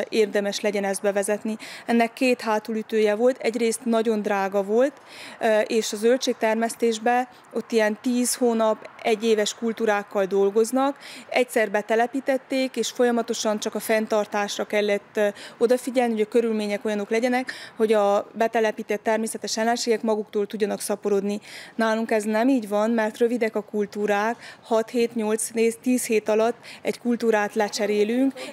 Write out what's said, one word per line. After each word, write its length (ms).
érdemes 520
legyen 240
ezt 180
bevezetni. 540
Ennek 260
két 280
hátulütője 720
volt. 240
Egyrészt 460
nagyon 380
drága 400
volt, 300
ö, 200
és 320
a 40
zöldségtermesztésbe 1300
ott 200
ilyen 280
tíz 340
hónap, 540
egy 220
éves 300
kultúrákkal 680
dolgoznak. 720
Egyszer 420
betelepítették, 1040
és 140
folyamatosan 680
csak 160
a 60
fenntartásra 840
kellett, 520
ö, 100
odafigyelni, 540
hogy 100
a 60
körülmények 560
olyanok 260
legyenek, 420
hogy 160
a 420
betelepített 680
természetes 540
ellenségek 460
maguktól 440
tudjanak 340
szaporodni. 600
Nálunk 360
ez 140
nem 240
így 200
van, 220
mert 280
rövidek 380
a 60
kultúrák, 1000
hat 280
hét, 240
nyolc 380
hét, 260
tíz 280
hét 220
alatt 280
egy 180
kultúrát 540
lecserélünk, 640